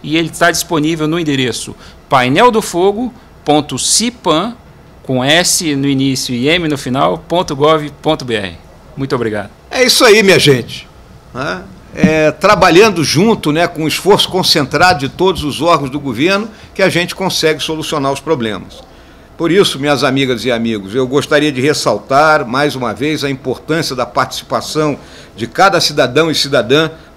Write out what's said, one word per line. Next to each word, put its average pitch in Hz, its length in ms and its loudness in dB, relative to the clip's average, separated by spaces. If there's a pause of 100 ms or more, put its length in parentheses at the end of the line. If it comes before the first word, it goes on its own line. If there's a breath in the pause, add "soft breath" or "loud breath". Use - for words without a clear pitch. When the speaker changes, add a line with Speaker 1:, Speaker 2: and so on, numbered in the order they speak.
Speaker 1:
e 147 160 -2
ele 165 120 0
está 170 200 0
disponível 160 580 -2
no 165 120 -2
endereço 135 560 -4 (340 loud breath)
painel 135 400 4
do 214 140 0
fogo 208 500 -2 (320 loud breath)
ponto 147 320 0
cipan, 202 800 -2 (480)
com 127 200 -2
S 156 520 2
no 139 120 -2
início 135 460 -2
e 123 160 0
M 170 180 0
no 143 120 -4
final, 147 480 -2
ponto 170 280 -2
gov 151 320 2 (140)
ponto 151 240 -2
B 113 120 -2
R. 90 200 -8 (400)
Muito 135 160 -6
obrigado. 107 380 -4 (180)
Speaker 2:
É 254 140 0
isso - 200 2
aí, 220 200 6
minha 185 160 6
gente. - 500 0 (420)
Né? 165 300 -8 (320)
É, 180 380 2
trabalhando 185 720 4
junto, 160 480 0
né, 165 160 2
com 151 160 -8
o 156 40 -2
esforço 170 420 2
concentrado 170 680 2
de 135 100 -4
todos 165 340 -2
os 123 180 -6
órgãos 151 300 0
do 143 80 -6
governo, 160 500 -2 (240 loud breath)
que - 80 -4
a 190 80 4
gente 170 240 -2
consegue 156 480 -2
solucionar 156 500 -4
os 135 80 -6
problemas. 113 600 -6 (540 loud breath)
Por 165 160 -2
isso, 175 280 2
minhas 139 240 -2
amigas 127 420 -2
e 127 60 -2
amigos, 113 420 -4
eu 131 140 0
gostaria 147 440 0
de 127 80 -6
ressaltar, 139 880 2
mais 135 280 -2
uma 120 180 -6
vez, 139 300 -4
a 143 80 -4
importância 135 640 -6
da 123 100 -2
participação 139 920 -4 (400 loud breath)
de 110 120 -8
cada 196 340 2
cidadão 151 480 0
e 147 60 -2
cidadã 143 560 0 (260 loud breath)